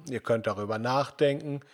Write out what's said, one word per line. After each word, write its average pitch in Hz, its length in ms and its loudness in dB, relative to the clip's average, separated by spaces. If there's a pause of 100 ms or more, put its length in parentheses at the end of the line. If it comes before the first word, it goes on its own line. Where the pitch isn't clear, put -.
ihr 123 120 -4
könnt 113 260 2
darüber 104 320 -2
nachdenken, 143 840 0 (140)